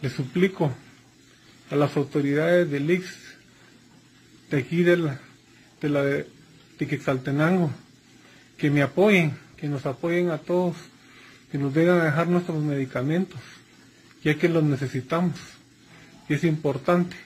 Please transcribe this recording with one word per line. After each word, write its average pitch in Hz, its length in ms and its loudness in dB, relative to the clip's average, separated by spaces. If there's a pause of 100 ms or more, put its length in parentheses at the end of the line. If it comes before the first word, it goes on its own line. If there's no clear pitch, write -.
Le 135 80 -4
suplico 156 640 -2 (960)
a 143 60 -2
las 143 180 2
autoridades 151 760 2
del 143 200 -2
ix, 180 160 0 (1400)
de 151 60 -2
aquí 165 260 -2
de 175 140 4
la, 151 240 -4 (640)
de 156 80 -2
la, 143 140 0
de 143 220 -2 (520)
Quetzaltenango, 147 920 0 (880)
que 151 140 0
me 143 100 2
apoyen, 175 560 2 (220)
que 151 100 -8
nos 143 160 -4
apoyen 170 460 -2
a 151 80 -2
todos, 175 360 0 (760)
que 147 60 -2
nos 139 160 -2
vengan 170 260 4
a 165 40 2
dejar 160 240 2
nuestros 175 340 0
medicamentos, 143 760 -2 (840)
ya 151 140 2
que 175 100 2
los 165 160 2
necesitamos, 139 720 -2 (920)
y 147 40 0
es 147 100 -4
importante. 160 680 0 (120)